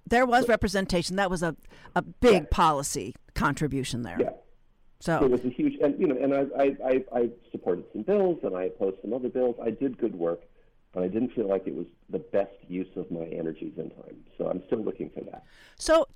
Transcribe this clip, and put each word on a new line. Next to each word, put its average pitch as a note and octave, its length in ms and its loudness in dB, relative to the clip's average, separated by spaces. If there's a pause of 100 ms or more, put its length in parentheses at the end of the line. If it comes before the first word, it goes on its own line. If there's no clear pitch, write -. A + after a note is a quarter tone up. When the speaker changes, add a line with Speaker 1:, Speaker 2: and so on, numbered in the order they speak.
Speaker 1:
there B3 200 4
was A#3+ 200 4
Speaker 2:
But A#3+ 40 0
Speaker 1:
representation. F#3+ 680 0
That G3 140 0
was F3 120 -2
a, E3 140 -2 (380)
a F3+ 80 2
big F3+ 420 4
Speaker 2:
Yeah. - 60 -12
Speaker 1:
policy C#3+ 640 2 (200)
contribution C3+ 680 -2
there. F#2+ 180 -6
Speaker 2:
Yeah. - 100 0 (680)
Speaker 1:
So D3+ 240 2
Speaker 2:
It B2+ 80 4
was B2 120 0
a B2+ 40 -2
huge, D3 340 -2
and, D3 160 2
you F#3+ 80 4
know, C#3 100 0
and C#3 160 2
I, C#3 140 2 (160)
I, C#3 140 4 (120)
I, C3 160 2 (160)
I A#2+ 100 2 (200)
supported - 420 -2
some G#2+ 100 -6
bills F#3 420 2
and F#2+ 120 -2
I F#2 80 -2
opposed F#2+ 380 -2
some G#2 100 -4
other B2+ 160 -2
bills. B2 320 0
I A#2 100 -2
did B2+ 280 -4
good G#2+ 160 0
work, E2+ 280 -2 (500)
but F#2 100 -2
I F#2 60 0
didn't A#2 220 -2
feel G#2+ 180 -2
like F#2+ 180 0
it D2+ 80 -6
was - 120 -6 (220)
the - 120 -4
best - 320 -2 (160)
use F2+ 260 -4
of F2+ 160 -8
my E2 140 -6
energies D#2+ 540 -6
and D#2 180 -10
time. - 220 -20 (200)
So - 100 -2
I'm - 180 -4
still A#2 120 0
looking G2 320 -6
for - 140 -12
that. - 180 -14 (340)
Speaker 1:
So D#4+ 400 2